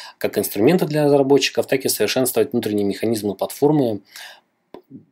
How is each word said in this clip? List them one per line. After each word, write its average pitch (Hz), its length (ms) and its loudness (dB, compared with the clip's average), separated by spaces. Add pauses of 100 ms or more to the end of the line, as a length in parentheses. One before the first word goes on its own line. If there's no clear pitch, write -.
(180)
как - 200 -4
инструменты 143 480 2
для 151 200 0
разработчиков, 139 600 2
так 135 180 -2
и 131 40 -2
совершенствовать 110 640 0
внутренние 104 320 -2
механизмы 104 500 -2
платформы, 139 640 0 (1120)